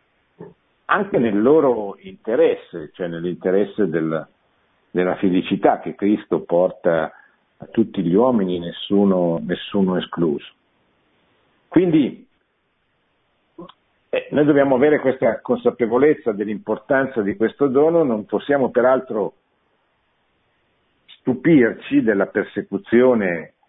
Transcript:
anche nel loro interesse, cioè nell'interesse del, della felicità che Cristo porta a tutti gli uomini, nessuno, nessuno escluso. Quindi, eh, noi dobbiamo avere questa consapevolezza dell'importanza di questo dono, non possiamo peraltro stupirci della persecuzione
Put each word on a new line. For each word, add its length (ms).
anche 320
nel 240
loro 580
interesse, 920
cioè 140
nell'interesse 840
del, 360
della 260
felicità 640
che 140
Cristo 480
porta 680
a 80
tutti 380
gli 100
uomini, 440
nessuno, 840
nessuno 540
escluso. 520
Quindi, 580
eh, 220
noi 140
dobbiamo 300
avere 260
questa 400
consapevolezza 880
dell'importanza 920
di 140
questo 320
dono, 360
non 220
possiamo 440
peraltro 640
stupirci 920
della 260
persecuzione 1200